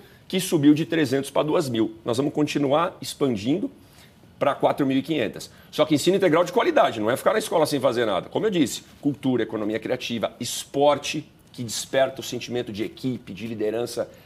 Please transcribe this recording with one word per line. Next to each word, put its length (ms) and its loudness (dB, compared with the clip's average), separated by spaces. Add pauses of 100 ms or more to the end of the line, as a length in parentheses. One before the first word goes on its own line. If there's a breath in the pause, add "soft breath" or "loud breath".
(280 loud breath)
que 120 -2
subiu 340 4
de 120 2
trezentos 440 0
pra 140 0
duas 240 0
mil. 280 0 (100)
Nós 100 -2
vamos 180 0
continuar 680 0
expandindo 680 -2 (680 soft breath)
pra 160 2
quatro 320 0
mil 100 2
e 40 2
quinhentas. 500 -4 (180 loud breath)
Só 160 0
que 80 2
ensino 220 4
integral 300 4
de 80 -6
qualidade, 480 2
não 100 2
é 60 0
ficar 160 2
na 60 0
escola 260 2
sem 160 -2
fazer 240 2
nada. 240 -2
Como 160 -2
eu 40 0
disse, 340 0 (180)
cultura, 420 0
economia 340 -4
criativa, 600 -4
esporte, 920 -2 (220)
que 120 -12
desperta 580 -2
o 20 -12
sentimento 480 -6
de 120 -6
equipe, 500 -6
de 120 -10
liderança 640 -4 (160 loud breath)